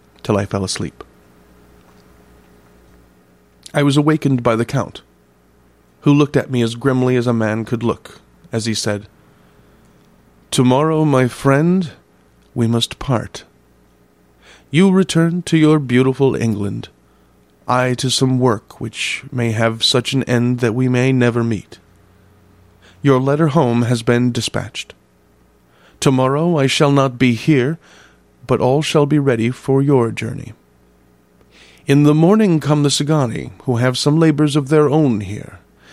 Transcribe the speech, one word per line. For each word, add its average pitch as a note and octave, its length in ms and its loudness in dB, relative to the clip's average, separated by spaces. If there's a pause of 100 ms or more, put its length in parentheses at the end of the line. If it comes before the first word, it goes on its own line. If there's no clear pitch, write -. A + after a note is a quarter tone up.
(240)
till G#2+ 140 0
I G2+ 80 -2
fell G2 200 -4
asleep. - 380 -10 (2750)
I D3 100 0
was C#3 120 2
awakened D3 480 0
by A#2 140 2
the A#2 80 -2
Count, - 360 -8 (1000)
who D3 120 2
looked C#3+ 220 0
at B2+ 160 -2
me B2 100 0
as A#2 140 -2
grimly B2+ 400 0
as A#2+ 120 0
a B2 60 0
man A2 300 -2
could A2+ 200 -6
look, - 360 -8 (320)
as A2+ 140 -4
he A2+ 80 -4
said, G#2 340 -6 (1400)
"Tomorrow, D3+ 540 2
my C3 220 2
friend, D#3 640 0 (640)
we A#2+ 140 0
must A#2 320 -2
part. - 440 -6 (1300)
You F#3+ 200 4
return F3 520 0
to - 140 0
your D#3 220 4
beautiful C3 560 2
England, G#2+ 540 -4 (800)
I B2+ 280 0
to B2+ 140 -4
some C3 300 0
work B2 400 -2
which - 520 -8
may A#2+ 200 -2
have A2+ 320 -2
such - 300 0
an C3 100 0
end A#2+ 360 0
that A#2 160 0
we C3 120 0
may B2+ 240 2
never A#2+ 320 2
meet. A2 360 -6 (1200)
Your C3+ 180 4
letter D3 280 0
home B2+ 360 2
has A#2 200 -2
been B2 280 2
dispatched. - 600 -8 (1080)
Tomorrow C#3+ 580 0
I C#3 100 2
shall C#3+ 240 2
not C3+ 260 2
be B2 160 2
here, C#3 460 0 (680)
but - 160 0
all C3+ 200 2
shall D3 260 0
be D3+ 100 2
ready B2 320 0
for C3+ 320 -2
your C3 300 2
journey. - 420 -10 (1300)
In C#3+ 160 4
the D3 100 6
morning F3 460 4
come D3 240 0
the C#3+ 60 0
Sagani, C3+ 640 -2 (120)
who B2 140 -2
have B2+ 200 0
some D3 220 0
labors D3+ 360 2
of C#3 140 -2
their D3+ 200 4
own C3 320 2
here, G2 380 -12 (340)